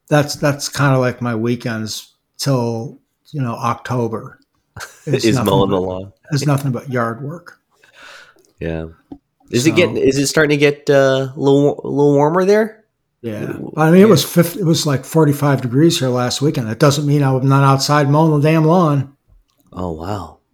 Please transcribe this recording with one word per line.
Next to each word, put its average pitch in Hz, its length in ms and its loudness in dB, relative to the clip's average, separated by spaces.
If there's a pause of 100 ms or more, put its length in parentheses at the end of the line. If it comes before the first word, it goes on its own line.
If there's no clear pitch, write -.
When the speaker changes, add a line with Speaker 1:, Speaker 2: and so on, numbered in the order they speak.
Speaker 1:
that's, 147 260 0
that's 143 340 -4
kinda 135 300 0
like 123 240 -2
my 120 120 -4
weekends 113 840 -6 (220)
till, 120 600 -4 (320)
you 151 100 -8
know, 117 140 -6
October. 117 840 -6 (360)
Speaker 2:
<laughs> - 40 -16 (260)
Speaker 1:
It's 143 180 -2
Speaker 2:
Is 110 120 2
Speaker 1:
nothing 110 140 0
Speaker 2:
mowing 98 200 2
the 98 60 0
Speaker 1:
but, 90 60 0
Speaker 2:
lawn. 95 300 -8 (200)
Speaker 1:
it's 139 140 -2
nothing 139 260 -2
but 117 180 -10
yard 117 320 -4
work. 160 380 -16 (1000)
Speaker 2:
Yeah. 82 280 -8 (640)
Is 123 160 0
it 160 40 4
Speaker 1:
So - 60 -2
Speaker 2:
getting, 156 200 2
is 131 220 2
it 143 80 0
starting 151 240 0
to 147 100 0
get, 143 300 0
uh, 135 440 2
a 151 60 -10
little, 139 420 2
a - 60 -10
little 143 260 2
warmer 156 300 2
there? 214 400 0 (380)
Speaker 1:
Yeah. 110 240 -8
Speaker 2:
W-, - 300 -10
Speaker 1:
I 156 140 2
mean, 175 60 6
it 190 80 8
Speaker 2:
yeah. - 20 6
Speaker 1:
was 208 180 4
fifty, 170 360 0
it 196 40 -4
was, 156 220 -2
like, 139 180 -2
forty-five 143 560 0
degrees 139 380 0
here 131 100 -2
last 123 320 -2
weekend. 139 280 -2
That 110 100 -8
doesn't 147 280 2
mean 143 160 2
I'm 135 260 0
not 135 160 4
outside 139 440 2
mowing 151 320 2
the 147 80 2
damn 160 160 2
lawn. 156 500 2 (580)
Speaker 2:
Oh, 90 200 -8
wow. 85 460 -10 (160)